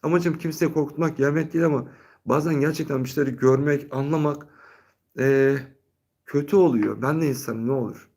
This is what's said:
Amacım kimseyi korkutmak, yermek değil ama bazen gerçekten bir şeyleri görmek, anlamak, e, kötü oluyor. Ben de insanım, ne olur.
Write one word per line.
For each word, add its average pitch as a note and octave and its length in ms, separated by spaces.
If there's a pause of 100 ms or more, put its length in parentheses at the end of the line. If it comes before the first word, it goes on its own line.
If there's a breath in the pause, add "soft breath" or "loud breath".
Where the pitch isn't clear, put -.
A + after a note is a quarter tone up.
Amacım E3+ 340
kimseyi D#3+ 360
korkutmak, D3+ 460
yermek D3+ 340
değil E3 120
ama C3+ 220 (380 loud breath)
bazen D3 360
gerçekten D3 420
bir B2 60
şeyleri C3+ 260
görmek, C#3 600
anlamak, D3 520 (720 soft breath)
e, C3+ 380 (680)
kötü D3 300
oluyor. A2+ 460
Ben D3+ 200
de D#3+ 60
insanım, A#2 400
ne C3 40
olur. B2 460